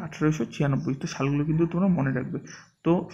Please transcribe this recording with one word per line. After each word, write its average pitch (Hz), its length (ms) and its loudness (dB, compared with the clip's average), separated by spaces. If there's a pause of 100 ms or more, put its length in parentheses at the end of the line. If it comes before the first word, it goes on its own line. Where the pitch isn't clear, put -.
আঠেরোশো 156 380 0 (100)
ছিয়ানব্বই। 139 480 0
তো 170 60 -4
সালগুলো 143 380 0
কিন্তু 160 260 2
তোমরা 180 160 2
মনে 139 300 2
রাখবে। 139 220 -4 (440)
তো 170 300 2